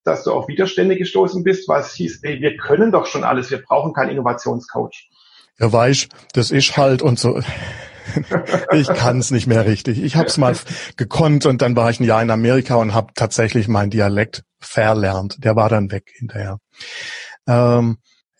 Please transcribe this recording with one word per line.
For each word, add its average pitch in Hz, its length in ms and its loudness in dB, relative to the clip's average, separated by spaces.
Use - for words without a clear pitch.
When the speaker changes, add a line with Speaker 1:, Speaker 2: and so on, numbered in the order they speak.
Speaker 1:
dass - 220 -2
du - 80 0
auf - 160 -2
Widerstände 185 480 0
gestoßen 180 480 -2
bist, 190 240 -2
weil 147 140 2
es - 120 -14
hieß, 165 300 -8
"Ey, 143 160 -8
wir 147 160 -2
können 196 340 2
doch 175 160 2
schon 139 160 -6
alles, 127 300 -2
wir 127 100 -6
brauchen 143 300 -2
keinen 135 180 -2
Innovationscoach"? 120 960 -6
Speaker 2:
Ja, 113 120 2
weisst, 123 360 2
das 120 180 0
ist 139 260 2
halt 135 240 4
und 123 200 2
so. - 260 0
<laughs> - 60 -8
Ich 147 160 4
kann's 123 420 0
nicht 120 160 0
mehr 101 200 2
richtig. 107 360 -2
Ich 120 140 -2
hab's 160 200 2
mal 127 180 4
gekonnt 147 500 2
und 127 160 2
dann 120 120 2
war 117 160 4
ich 117 100 -4
ein 127 40 2
Jahr 113 180 4
in 117 80 0
Amerika 120 440 2
und 110 180 2
hab 113 220 -2
tatsächlich 113 520 0
meinen 104 240 0
Dialekt 101 520 0
verlernt. 101 840 0
Der 110 120 2
war 107 120 4
dann 104 220 0
weg 98 220 -8
hinterher. 101 460 -10
Ähm, 120 520 2